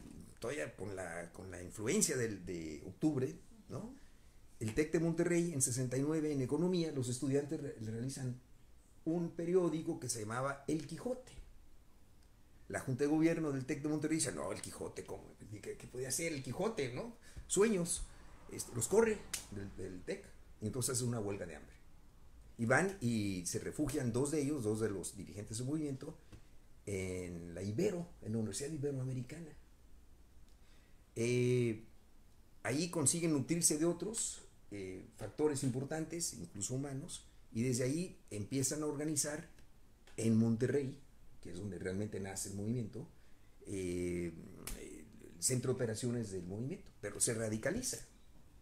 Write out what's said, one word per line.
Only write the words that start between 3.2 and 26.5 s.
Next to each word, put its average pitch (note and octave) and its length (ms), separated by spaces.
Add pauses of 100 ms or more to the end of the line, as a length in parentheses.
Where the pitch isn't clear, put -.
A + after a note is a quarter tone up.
¿no? G#3+ 260 (640)
El A2 140
Tec D#3 180
de E3+ 80
Monterrey, E3+ 540
en C3+ 80
sesenta B2+ 360
y C3+ 40
nueve, D3+ 300
en C#3 100
economía, E3 500
los B2+ 180
estudiantes C#3 500
re-, C#3+ 220
realizan B2 580 (640)
un E3+ 280
periódico E3+ 680
que B2 100
se A#2+ 120
llamaba B2 460
El D3+ 200
Quijote. B3 460 (1400)
La G2 100
Junta C3 240
de D3 60
Gobierno D#3+ 420
del C3 140
Tec C#3 160
de D3+ 80
Monterrey D3+ 280
dice, B2 140
"No, E2 200
El G#2+ 100
Quijote, F2+ 440
¿cómo? - 300 (160)
¿Qué, G#2 260
qué - 100
podía B2+ 220
hacer E3 240
El C3+ 80
Quijote, C3 520
no? A3+ 240 (300)
Sueños". F#3+ 560 (480)
Este, - 240
los A#2+ 120
corre G#3+ 300 (340)
del, G2 240
del F#2 280
Tec, - 220 (360)
y A2 60
entonces B2 280
hace A#2+ 80
una A#2+ 160
huelga G2+ 260
de D#2+ 120
hambre. - 160 (840)
Y A#2 80
van D#3+ 360
y G#2 440
se A2 140
refugian B2+ 540
dos C#3+ 180
de D3+ 100
ellos, C#3 220
dos G#2+ 160
de A2 100
los F#2+ 280
dirigentes G#2 400
del B2+ 100
movimiento, D3+ 500 (680)